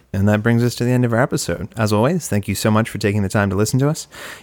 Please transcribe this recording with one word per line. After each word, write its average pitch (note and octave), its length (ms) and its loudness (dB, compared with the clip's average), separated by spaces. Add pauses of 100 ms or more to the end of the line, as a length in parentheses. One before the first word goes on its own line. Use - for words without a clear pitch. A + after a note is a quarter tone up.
(140)
And G2 140 2
that G#2 160 2
brings A#2 200 4
us A#2+ 120 0
to - 80 -2
the A#2+ 80 0
end B2 140 2
of A#2 80 0
our A2+ 80 2
episode. - 560 -2
As G#2+ 160 0
always, C#3 340 0
thank G2+ 200 -2
you G2 80 -2
so - 140 0
much A2 200 2
for - 80 -10
taking G#2 260 0
the F#2+ 60 -2
time G2+ 200 2
to F#2+ 60 -2
listen A2 240 0
to C#3+ 100 2
us. - 180 -6 (360)